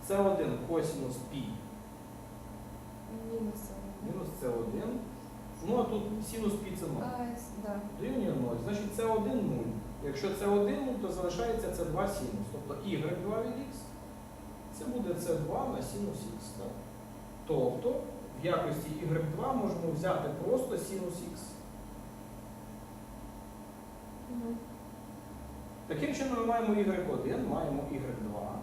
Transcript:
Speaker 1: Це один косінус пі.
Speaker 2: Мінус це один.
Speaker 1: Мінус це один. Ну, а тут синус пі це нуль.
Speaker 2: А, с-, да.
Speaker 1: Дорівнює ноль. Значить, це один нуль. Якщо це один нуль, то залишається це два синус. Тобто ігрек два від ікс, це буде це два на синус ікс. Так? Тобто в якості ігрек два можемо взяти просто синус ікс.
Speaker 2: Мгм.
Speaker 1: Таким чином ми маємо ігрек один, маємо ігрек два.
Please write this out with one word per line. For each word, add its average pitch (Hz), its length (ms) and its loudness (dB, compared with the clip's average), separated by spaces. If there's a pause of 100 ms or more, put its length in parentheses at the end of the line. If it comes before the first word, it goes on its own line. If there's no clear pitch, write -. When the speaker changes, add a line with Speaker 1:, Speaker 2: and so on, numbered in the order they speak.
Speaker 1:
Це 196 120 4
один 165 400 6 (100)
косінус 147 480 2 (160)
пі. 135 120 -2 (1900)
Speaker 2:
Мінус 214 280 0
це - 140 -6
один. - 400 -4
Speaker 1:
Мінус 185 140 -2 (120)
це 127 80 0
один. 117 500 0 (720)
Ну, 240 120 6
а - 40 6
тут 208 180 0 (280)
синус 214 220 2
пі 190 280 -2
це 170 60 -2
нуль. - 160 -2
Speaker 2:
А, 247 200 -2 (140)
с-, - 140 -8 (120)
да. 202 180 -2 (200)
Speaker 1:
Дорівнює 233 340 2
ноль. - 300 2
Значить, 208 320 0
це 226 80 4
один 220 320 4
нуль. 147 360 4 (320)
Якщо 196 300 0
це 202 120 2
один 220 380 8
нуль, 254 180 2
то 180 100 0
залишається 180 600 2
це 170 120 2
два 185 240 4
синус. - 440 0
Тобто - 360 -4
ігрек 160 340 2
два 220 200 2
від 247 60 0 (200)
ікс, - 100 -8 (1000)
це - 60 -6
буде 208 300 0
це 160 200 2
два 196 340 2
на - 140 -2
синус - 340 -2 (180)
ікс. - 120 -10 (120)
Так? 196 100 -6 (760)
Тобто - 440 4 (520)
в 165 40 0
якості 156 440 2 (120)
ігрек 151 220 4 (120)
два 254 160 2
можемо 170 420 2
взяти - 340 2 (160)
просто 226 340 4
синус 180 360 -2 (180)
ікс. - 100 -6 (3000)
Speaker 2:
Мгм. 233 260 0 (1300)
Speaker 1:
Таким 262 280 2
чином 254 240 2
ми 226 80 4
маємо 226 280 6
ігрек 185 380 6
один, - 360 2
маємо - 420 2
ігрек 131 260 -2 (140)
два. 104 200 -2 (120)